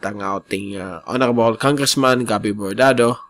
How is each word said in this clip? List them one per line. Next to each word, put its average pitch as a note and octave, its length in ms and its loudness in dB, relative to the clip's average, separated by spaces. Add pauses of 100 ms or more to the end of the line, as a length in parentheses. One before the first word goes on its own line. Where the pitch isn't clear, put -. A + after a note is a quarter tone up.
ang G2+ 160 -8
ating, G2 560 -6
ah, F2+ 240 -12
Honorable A#2+ 560 2
Congressman C3+ 640 2
Gabby G#2+ 320 -2
Bordado A#2+ 640 2 (100)